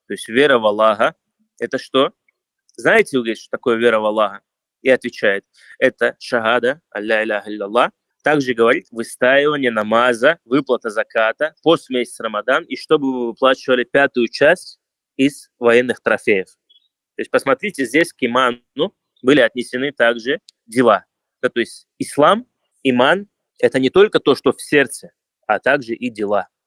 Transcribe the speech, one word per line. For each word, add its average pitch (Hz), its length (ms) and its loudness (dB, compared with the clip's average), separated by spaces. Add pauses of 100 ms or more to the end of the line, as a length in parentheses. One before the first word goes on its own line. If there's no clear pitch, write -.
то 101 80 -10
есть - 140 -14
вера 127 320 2
в 110 60 0
Аллаха — 110 500 0 (420)
это 123 200 -6
что?» 139 340 -2 (640)
Знаете, 160 400 0
вы 120 80 -2
говорите, 113 180 -6
что - 80 -20
такое 120 240 -2
вера 113 240 2
в 107 60 -2
Аллаха? 107 380 -2 (380)
И 127 80 -4
отвечает: 117 560 0 (360)
«Это 123 400 0
шахада, 120 600 -2 (140)
алля 107 300 -2
иляха 107 260 -6
илляллах». 107 400 -2 (320)
Также 139 320 0
говорит: 117 380 2
«Выстаивание 131 800 0
намаза, 117 720 0
выплата 123 460 -2
заката, 113 720 -2
пост 156 260 0
месяц 123 300 -6
Рамадан, 113 420 -2
и - 140 -10
чтобы 143 360 -2
вы 123 180 -6
выплачивали 127 520 0
пятую 127 460 0
часть - 500 0 (380)
из 139 420 -2
военных 120 420 2
трофеев». 104 460 -2 (720)
То - 40 -10
есть, 110 100 -12
посмотрите, 135 540 -2
здесь 147 280 0
к - 100 -20
иману 123 680 -2 (300)
были 135 160 2
отнесены 123 540 -2
также 120 480 -2 (260)
дела. 113 380 2 (360)
Да, 127 80 -2
то 120 120 -6
есть - 260 -10 (140)
ислам, 170 480 0 (340)
иман — 135 460 2 (320)
это 123 180 0
не 131 100 2
только 196 300 4
то, 139 160 2
что - 160 -2
в - 100 -2
сердце, 135 520 -2 (340)
а 104 140 -2
также 123 340 -2
и 123 160 -8
дела. 104 380 -4 (180)